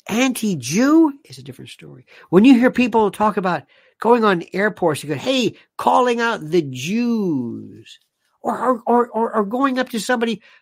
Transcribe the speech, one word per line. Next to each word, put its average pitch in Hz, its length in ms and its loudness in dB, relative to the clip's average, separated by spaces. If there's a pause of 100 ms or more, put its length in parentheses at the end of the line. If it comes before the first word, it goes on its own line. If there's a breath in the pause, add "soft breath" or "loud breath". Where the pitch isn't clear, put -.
anti-Jew 240 1040 0 (100)
is 127 140 -20
a 127 40 -20
different 127 280 -18
story. 143 360 -20 (220 loud breath)
When 190 160 6
you 269 120 8
hear 247 140 4
people 220 400 0
talk 208 280 -2
about 175 260 -4 (360 soft breath)
going 226 220 4
on 190 300 2
airports, 185 500 -2
you 143 60 -10
go, 147 80 -4
"Hey, 240 400 -2 (200 loud breath)
calling 247 440 0
out 226 200 -2
the 156 220 0
Jews," 131 1400 -6 (420)
or, 233 160 -4
or, 240 300 -2
or, 240 220 2
or, 226 260 -4
or 214 100 0
going 254 360 -2
up 254 80 -4
to 233 100 -6
somebody 226 420 -2 (220 soft breath)